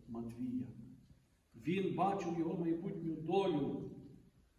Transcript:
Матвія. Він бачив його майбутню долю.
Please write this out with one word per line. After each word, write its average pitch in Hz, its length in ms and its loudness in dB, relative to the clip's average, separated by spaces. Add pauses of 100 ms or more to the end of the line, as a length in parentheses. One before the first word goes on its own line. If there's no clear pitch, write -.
Матвія. 117 600 -4 (880)
Він 175 400 0
бачив 175 440 2
його 160 180 2
майбутню 165 580 0
долю. 165 760 2 (680)